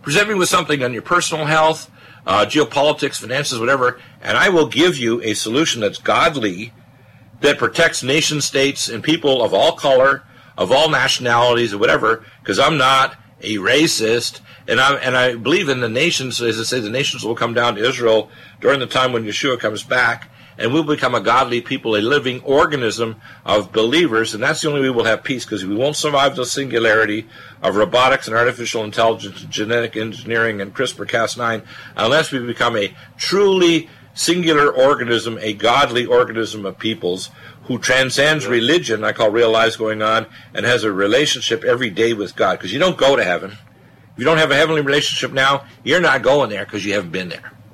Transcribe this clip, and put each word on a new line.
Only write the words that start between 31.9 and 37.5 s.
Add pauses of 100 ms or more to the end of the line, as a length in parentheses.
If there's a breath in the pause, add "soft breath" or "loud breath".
unless
we
become
a (240 loud breath)
truly (260 loud breath)
singular
organism,
a
godly
organism
of
peoples (340 loud breath)